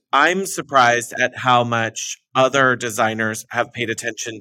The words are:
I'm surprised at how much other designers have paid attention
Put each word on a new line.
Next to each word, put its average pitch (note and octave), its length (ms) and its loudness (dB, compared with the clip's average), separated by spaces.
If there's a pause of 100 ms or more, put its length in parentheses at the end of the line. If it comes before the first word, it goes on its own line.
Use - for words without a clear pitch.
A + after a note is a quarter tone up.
(140)
I'm F3 320 2
surprised B2+ 720 2
at B2+ 180 -2
how B2 280 2
much A2+ 520 -4 (160)
other C3 420 4
designers A2 720 -4
have A#2 240 -4
paid A#2+ 160 -6
attention A2+ 520 -8